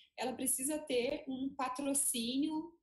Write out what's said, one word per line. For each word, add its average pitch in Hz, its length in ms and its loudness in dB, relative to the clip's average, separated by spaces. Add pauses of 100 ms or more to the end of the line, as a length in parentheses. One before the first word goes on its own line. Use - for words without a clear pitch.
(160)
ela 240 180 -2
precisa 269 440 0
ter 269 520 0
um 262 260 -2
patrocínio 277 1300 0